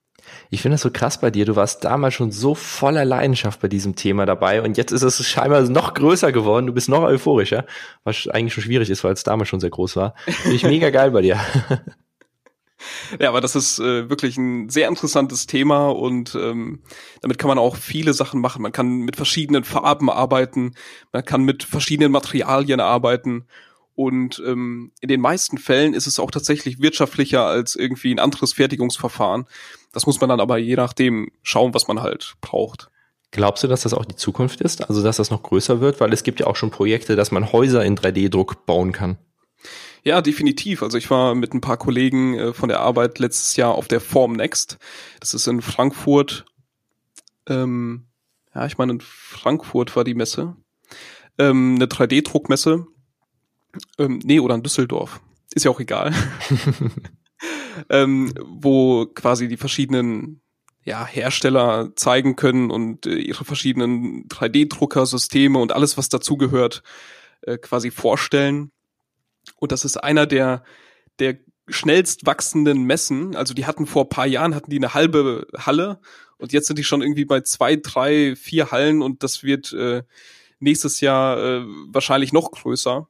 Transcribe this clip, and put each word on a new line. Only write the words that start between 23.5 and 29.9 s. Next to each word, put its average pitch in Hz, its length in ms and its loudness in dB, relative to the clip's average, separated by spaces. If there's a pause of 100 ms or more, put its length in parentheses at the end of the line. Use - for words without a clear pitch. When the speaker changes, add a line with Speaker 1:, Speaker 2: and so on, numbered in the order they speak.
Speaker 2:
und, 127 500 -2
ähm, 120 560 -6
in 127 80 -4
den 135 100 2
meisten 139 380 0
Fällen 143 360 2
ist - 140 -4
es - 120 -2
auch - 120 -4
tatsächlich 143 500 -2
wirtschaftlicher 139 640 2
als 117 300 0
irgendwie 127 380 -2
ein - 60 0
anderes - 340 0
Fertigungsverfahren. 123 920 -2 (460)